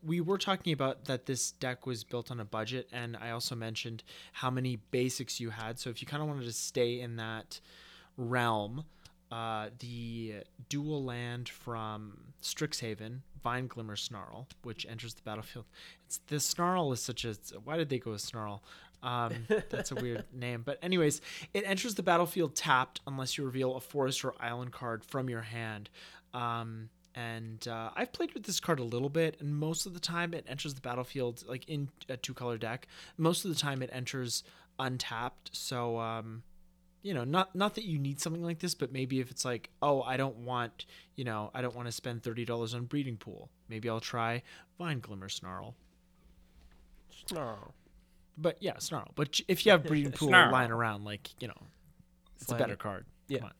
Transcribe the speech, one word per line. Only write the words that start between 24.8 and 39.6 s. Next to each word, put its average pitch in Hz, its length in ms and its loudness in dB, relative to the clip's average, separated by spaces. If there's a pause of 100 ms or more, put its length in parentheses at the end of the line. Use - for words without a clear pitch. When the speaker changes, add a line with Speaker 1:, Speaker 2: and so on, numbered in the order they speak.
Speaker 1:
from 131 240 0
your 117 120 -2
hand. 110 460 -6 (460)
Um, 117 560 -2 (240)
and, 113 520 -6
uh, 113 300 -4
I've 247 160 -2
played 330 220 -4
with 214 100 -10
this - 160 -2
card 160 180 2
a 123 60 -2
little 120 240 0
bit, 160 320 2
and 147 160 -2
most 156 300 0
of 180 80 -10
the 175 60 -10
time 170 340 -2
it - 140 -6
enters 139 260 -4
the 131 60 -12
battlefield, 123 680 -2
like, 127 220 -8
in 143 200 0 (200)
a 131 80 -4
two-color 123 420 -4
deck. 117 280 -4 (300)
Most 165 280 4
of 185 80 0
the 147 80 2
time 139 220 0
it 127 100 -4
enters 127 520 -2 (340)
untapped, 127 800 -2
so, 120 420 0
um, 113 440 -4 (600)
you 202 120 -2
know, 123 100 2
not, 175 320 4
not 208 200 4
that 226 80 -4
you 160 140 2
need 139 220 0
something 170 240 0
like 170 160 0
this, 175 140 0
but 131 180 0
maybe 131 280 2
if 127 100 -2
it's - 140 -4
like, 123 260 0 (120)